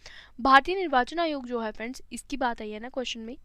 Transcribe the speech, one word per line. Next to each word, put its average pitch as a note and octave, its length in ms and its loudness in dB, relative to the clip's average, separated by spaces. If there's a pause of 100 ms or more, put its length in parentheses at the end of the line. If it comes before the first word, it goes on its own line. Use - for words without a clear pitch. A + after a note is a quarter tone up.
(400)
भारतीय C4+ 360 8
निर्वाचन D#4 440 0
आयोग D4 280 -2
जो A#3+ 140 -4
है G#3+ 100 -6
फ्रेंड्स, A#3 300 -10 (100)
इसकी B3+ 260 -8
बात A#3+ 240 -2
आई G#3+ 80 -8
है G#3+ 100 -8
ना A#3+ 100 -12
क्वेश्चन A#3+ 300 -6
में, A3+ 260 -10